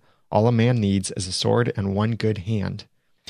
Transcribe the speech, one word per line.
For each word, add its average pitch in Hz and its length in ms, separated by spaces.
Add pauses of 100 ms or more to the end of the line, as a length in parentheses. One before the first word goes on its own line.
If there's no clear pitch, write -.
(320)
'All 107 160
a 123 60
man 120 240
needs 98 340
is 92 160
a 92 60
sword 113 420
and 98 180
one 107 220
good 107 240
hand.'" 95 460 (440)